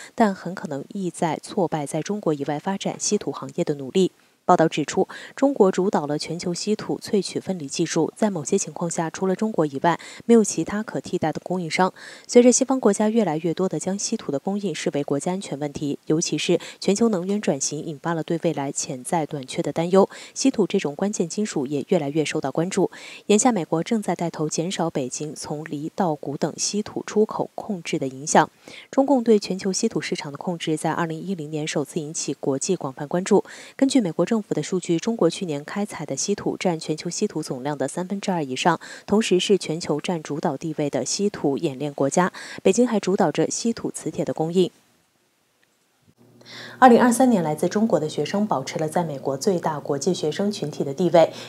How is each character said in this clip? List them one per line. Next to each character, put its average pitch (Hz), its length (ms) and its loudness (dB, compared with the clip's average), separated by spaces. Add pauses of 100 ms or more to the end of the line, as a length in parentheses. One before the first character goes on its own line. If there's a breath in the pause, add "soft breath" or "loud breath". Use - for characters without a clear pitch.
(160 loud breath)
但 208 180 4
很 185 220 -8
可 190 120 -12
能 139 200 -6
意 185 240 -4
在 160 320 -2
挫 175 240 0
败 151 180 -2
在 156 160 -4
中 208 180 -4
国 165 140 0
以 139 120 -4
外 147 120 -2
发 196 180 -2
展 - 240 -4
稀 - 160 0
土 147 160 -2
行 - 220 -10
业 175 100 -2
的 156 120 0
努 135 160 -10
力。 185 200 4 (320 soft breath)
报 180 140 6
道 160 100 6
指 156 160 -2
出， - 240 0 (280 loud breath)
中 277 180 2
国 196 180 6
主 185 180 0
导 160 180 0
了 147 100 0
全 160 200 -6
球 175 140 -4
稀 208 240 -2
土 - 240 -6
萃 - 220 0
取 - 180 -4
分 190 200 -6
离 139 80 -8
技 165 180 -2
术， 156 320 0
在 214 120 2
某 170 140 -4
些 196 140 0
情 165 160 -4
况 175 160 -4
下， 165 200 -2
除 190 180 -4
了 185 80 2
中 220 160 -2
国 160 160 2
以 135 160 -6
外， 170 140 4 (280 loud breath)
没 233 80 6
有 226 100 8
其 170 200 -2
他 208 180 -4
可 165 180 -6
替 - 180 -6
代 156 140 0
的 - 100 -4
供 185 200 -4
应 160 80 -6
商。 185 240 2 (340 loud breath)
随 247 140 8
着 247 100 10
西 254 140 4
方 262 140 0
国 220 120 6
家 214 160 2
越 220 160 2
来 160 140 2
越 165 160 0
多 185 160 0
地 156 100 -2
将 185 180 -4
稀 - 200 -4
土 - 140 -6
的 139 80 0
供 196 200 -2
应 190 140 -4
视 - 200 -2
为 143 100 0
国 143 160 0
家 180 140 -2
安 190 60 -4
全 156 200 -6
问 147 120 -2
题， 143 360 -4
尤 156 120 4
其 151 200 -2
是 170 200 2 (200 loud breath)
全 190 140 0
球 233 140 2
能 180 180 0
源 202 140 0
转 151 220 0
型 147 240 -4
引 151 140 -8
发 170 160 -2
了 156 80 -2
对 170 200 -2
未 170 80 2
来 139 200 -4
潜 131 320 -6
在 160 240 0
短 143 180 -8
缺 - 160 -6
的 151 100 -2
担 170 200 0
忧， 190 180 8 (240 loud breath)
稀 - 160 2
土 208 160 2
这 196 140 0
种 147 160 -4
关 202 180 -2
键 175 160 -2
金 208 160 -2
属 143 220 -2
也 143 220 -2
越 180 100 4
来 143 100 -2
越 147 160 0
受 151 160 -2
到 135 100 -2
关 165 160 0
注。 190 220 2 (380 loud breath)
眼 208 100 6
下， 247 140 4
美 190 120 0
国 165 200 0
正 220 180 -2
在 185 140 -2
带 170 140 -2
头 156 200 -2
减 165 200 -2
少 170 200 -2
北 139 180 -4
京 151 280 -8
从 151 280 -8
离 160 320 -6
岛 170 200 0
谷 143 200 -8
等 151 220 -2
稀 - 240 -2
土 - 240 -8
出 214 200 2
口 - 280 -6
控 185 280 -8
制 165 180 -4
的 135 80 -4
影 131 180 -10
响。 156 240 6 (400 loud breath)
中 269 160 4
共 269 180 4
对 220 160 6
全 190 180 -4
球 190 140 -2
稀 208 160 0
土 160 140 -2
市 - 140 -4
场 147 160 -10
的 147 60 -14
控 175 200 -4
制 160 180 0
在 156 160 0
二 170 140 0
零 160 160 -6
一 185 140 -4
零 151 160 -8
年 151 140 -4
首 156 200 -2
次 - 160 -4
引 147 100 -6
起 - 220 -4
国 135 260 0
际 190 160 0
广 143 160 -6
泛 143 160 -8
关 180 160 0
注。 196 220 4 (320 loud breath)
根 277 100 4
据 269 140 6
美 175 100 0
国 175 140 2
政 220 160 0
府 - 140 -6
的 151 80 -2
数 185 160 -2
据， 170 180 0
中 233 180 -2
国 170 140 4
去 - 160 -4
年 147 180 -4
开 202 220 -4
采 - 200 -10
的 139 100 -4
稀 196 180 -2
土 - 240 -2
占 170 220 0
全 156 160 -4
球 175 140 -8
稀 208 180 -2
土 156 160 -4
总 135 180 -6
量 143 160 -2
的 131 80 0
三 180 220 -4
分 196 120 -4
之 196 120 -2
二 170 120 0
以 131 120 -4
上， 165 240 2 (260 loud breath)
同 202 160 4
时 185 180 4
是 190 180 4
全 160 220 -4
球 151 200 -2
占 165 240 -4
主 147 160 -6
导 156 160 0
地 160 220 -6
位 147 120 0
的 123 160 -2
稀 202 240 -2
土 139 280 -2
冶 147 180 -2
炼 143 180 -6
国 139 160 2
家。 185 220 2 (320 loud breath)
北 190 80 6
京 240 160 4
还 220 100 0
主 190 180 0
导 185 140 4
着 156 220 0
稀 - 220 -2
土 - 180 -4
磁 - 180 -8
铁 160 140 -4
的 170 100 -2
供 160 180 -2
应。 180 200 4 (2000 loud breath)
二 254 100 12
零 233 100 10
二 240 120 6
三 254 180 6
年， 196 140 4
来 156 100 0
自 156 140 0
中 214 180 2
国 220 140 4
的 151 80 -2
学 147 160 -2
生 208 240 0
保 135 160 0
持 - 160 -6
了 156 80 0
在 175 160 0
美 147 160 -6
国 139 180 -2
最 175 220 2
大 156 200 -2
国 139 200 -4
际 180 140 0
学 151 180 -2
生 202 180 0
群 151 220 -6
体 - 120 -6
的 139 100 -4
地 175 160 2
位。 160 240 6 (160 loud breath)